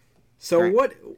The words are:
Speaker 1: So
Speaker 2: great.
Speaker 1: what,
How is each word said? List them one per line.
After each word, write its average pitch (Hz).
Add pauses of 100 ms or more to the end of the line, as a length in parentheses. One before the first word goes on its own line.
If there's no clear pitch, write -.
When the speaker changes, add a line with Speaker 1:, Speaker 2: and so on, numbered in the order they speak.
(400)
Speaker 1:
So -
Speaker 2:
great. 180
Speaker 1:
what, 254 (240)